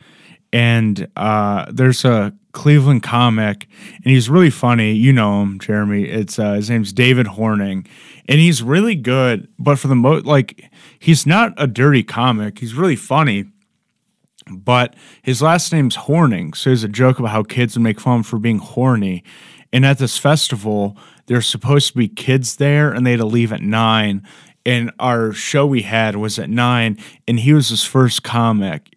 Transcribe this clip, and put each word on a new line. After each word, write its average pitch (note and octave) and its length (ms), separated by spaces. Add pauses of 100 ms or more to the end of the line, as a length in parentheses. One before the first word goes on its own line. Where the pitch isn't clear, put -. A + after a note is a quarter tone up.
(520)
and, A2+ 640
uh, G#2 560
there's B2+ 320
a A2 300 (180)
Cleveland C#3 520
comic, A2 640 (280)
and - 100
he's C3 220
really E3 220
funny. A#2 420
You A#2 220
know G#2 300
him, G2 160
Jeremy. G#2 440
It's, G2+ 360
uh, G#2 140
his G#2 160
name's G#2+ 240
David B2 340
Horning, G2+ 600 (400)
and D3+ 120
he's D#3+ 220
really F#3 340
good. B2 520 (100)
But C#3+ 220
for - 80
the C3+ 80
mo-, C3+ 280
like, - 460 (300)
he's D#3+ 260
not G#3 320
a D3 80
dirty B2+ 380
comic. A2 560
He's A2+ 160
really E3 200
funny, B2 500 (1040)
but A#2+ 440 (280)
his B2+ 180
last E3+ 320
name's C#3 220
Horning, A#2 580
so - 160
there's B2 140
a A2 40
joke B2 300
about A#2 140
how G#2+ 100
kids A#2+ 340
would A#2 60
make A2 180
fun B2+ 140
of A#2+ 40
him A2+ 60
for A#2 140
being A2 220
horny. G#2 640 (480)
And B2+ 120
at C#3 140
this B2+ 220
festival, G#2 760 (300)
there's A#2+ 220
supposed C#3 460
to - 40
be A#2 100
kids C3 500
there, D3 340
and B2 160
they B2 40
had A#2+ 100
to A2+ 40
leave A2+ 260
at A2 100
nine. G#2+ 600 (420)
And A#2+ 360
our A#2 340
show C#3+ 320
we C3+ 160
had G#2+ 360
was G#2+ 200
at F2 140
nine, A#2+ 480 (280)
and A#2 120
he B2 120
was D3+ 180
his A2+ 140
first B2+ 380
comic. G#2+ 760